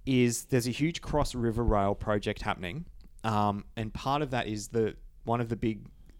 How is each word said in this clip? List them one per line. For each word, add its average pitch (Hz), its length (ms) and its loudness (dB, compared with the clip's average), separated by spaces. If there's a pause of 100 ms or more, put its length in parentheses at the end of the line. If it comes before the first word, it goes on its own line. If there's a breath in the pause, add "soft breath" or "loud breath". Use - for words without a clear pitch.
is 123 400 4
there's 123 220 2
a 123 40 0
huge 156 300 0
Cross 147 340 0
River 117 280 2
Rail 101 320 4
project 104 480 -2
happening, 104 420 -4 (380)
um, 104 420 2 (100)
and 110 180 -4
part 139 280 0
of 143 100 -2
that 120 160 -2
is 104 220 -6
the, 113 260 0 (280)
one 117 180 0
of 113 80 -4
the 117 60 -2
big, 110 300 -2 (340)